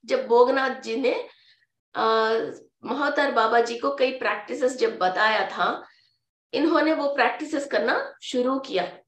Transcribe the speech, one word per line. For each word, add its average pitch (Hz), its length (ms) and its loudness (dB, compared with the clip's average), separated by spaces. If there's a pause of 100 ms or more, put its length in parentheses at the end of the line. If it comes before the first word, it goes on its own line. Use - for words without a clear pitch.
जब 220 220 -2
बोगनाथ 240 540 4
जी 226 140 -6
ने, 262 340 -2 (680)
अ, - 80 0 (800)
महावतार 285 480 0
बाबा 233 280 4
जी 233 180 0
को - 180 -2
कई 254 160 2
practices 240 680 -4
जब 220 200 0
बताया 196 520 2
था, 202 380 -2 (680)
इन्होंने 311 400 2
वो 277 220 -2
practices 277 500 0
करना 254 560 -2
शुरू 262 380 -2
किया, 185 380 -4 (100)